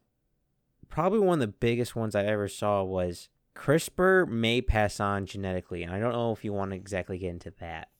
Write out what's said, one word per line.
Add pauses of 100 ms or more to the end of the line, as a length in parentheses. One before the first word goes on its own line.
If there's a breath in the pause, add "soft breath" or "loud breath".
(880)
probably
one
of
the
biggest
ones
I
ever
saw
was (260)
crispr
may
pass
on
genetically,
and
I
don't
know
if
you
wanna
exactly
get
into
that. (100)